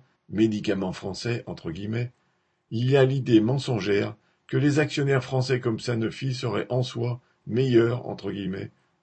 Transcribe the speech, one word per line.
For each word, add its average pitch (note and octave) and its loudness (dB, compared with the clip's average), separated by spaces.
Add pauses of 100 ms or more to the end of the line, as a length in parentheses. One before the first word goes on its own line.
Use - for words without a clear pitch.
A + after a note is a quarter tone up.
(300)
médicament G2+ 0
français, A2+ -6
entre F2 -10
guillemets, A2 -6 (600)
il A#2+ 0
y C#3 6
a C3 8
l'idée B2 4
mensongère G#2+ 0 (320)
que C3+ -2
les C#3+ 2
actionnaires C#3 0
français C3 0
comme A2+ -2
Sanofi A#2 -4
seraient A2+ -4
en B2+ 0
soi « A#2+ -4 (260)
meilleurs », A#2 4
entre G2 -8
guillemets, G2 -6 (320)